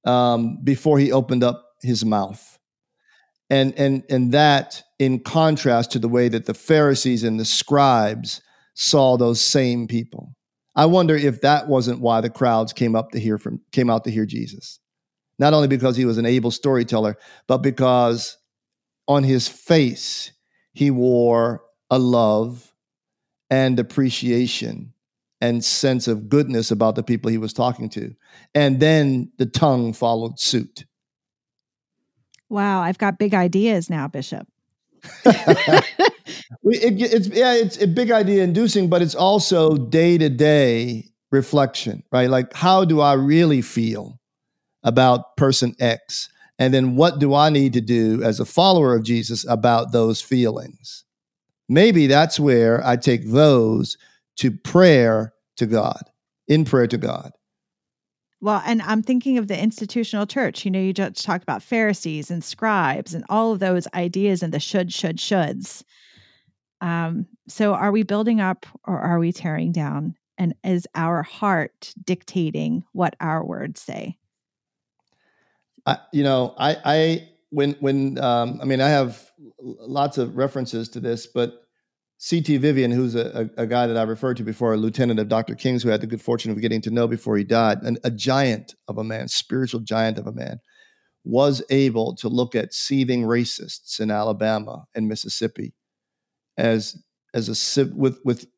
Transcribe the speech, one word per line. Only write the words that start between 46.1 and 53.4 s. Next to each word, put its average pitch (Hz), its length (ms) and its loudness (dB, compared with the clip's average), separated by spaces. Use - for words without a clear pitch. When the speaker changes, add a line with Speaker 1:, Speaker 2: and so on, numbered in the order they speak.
Speaker 1:
And 131 160 2
then 131 220 2
what 156 240 4
do 139 160 2
I 151 140 4
need 139 240 2
to 120 80 0
do 113 420 0
as 110 160 0
a 113 60 -6
follower 165 500 2
of 113 80 -2
Jesus 117 440 -4
about 117 440 0
those 113 300 0
feelings? - 800 -6
Maybe 170 380 6
that's 147 320 4
where 120 460 4
I 123 100 2
take 123 300 0
those 120 720 4